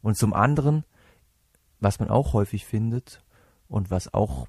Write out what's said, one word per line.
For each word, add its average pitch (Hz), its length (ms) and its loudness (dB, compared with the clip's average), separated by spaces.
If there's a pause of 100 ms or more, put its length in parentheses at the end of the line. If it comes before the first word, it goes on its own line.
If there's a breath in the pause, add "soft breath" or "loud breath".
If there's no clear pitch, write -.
Und 107 160 0
zum 107 160 2
anderen, 147 500 2 (960 soft breath)
was 101 200 0
man 113 100 -2
auch 123 240 2
häufig 101 320 0
findet 113 580 -4 (460 soft breath)
und 98 200 -4
was 92 240 -4
auch - 360 -2